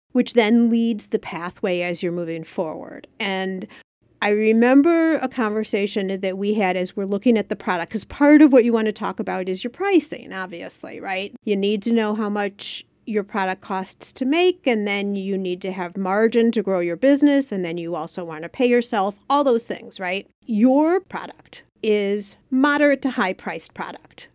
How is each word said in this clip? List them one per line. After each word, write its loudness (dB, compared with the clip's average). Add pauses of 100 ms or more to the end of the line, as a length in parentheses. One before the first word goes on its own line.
(120)
which 0
then 4
leads 0
the -4
pathway -6
as -4
you're -2
moving -8
forward. -10 (140)
And -4 (520)
I 0
remember 4
a -4
conversation -2
that -4
we 0
had 0
as -4
we're -4
looking 2
at -4
the -4
product, -6
'cause -6
part 6
of 8
what 8
you 2
want 0
to -2
talk -6
about -4
is -6
your -6
pricing, -2
obviously, -12
right? -6 (120)
You 0
need 0
to -2
know 0
how -4
much -6 (220)
your -2
product -4
costs -10
to -6
make, 0
and 0
then -4
you -4
need -6
to -6
have -8
margin 2
to -2
grow 0
your -2
business, 4
and -4
then -6
you -6
also -8
want -12
to -12
pay 0
yourself, 0
all 2
those 2
things, -12
right? -6 (180)
Your 4
product -16 (200)
is -2 (160)
moderate 2
to -2
high -2
priced -12
product, -16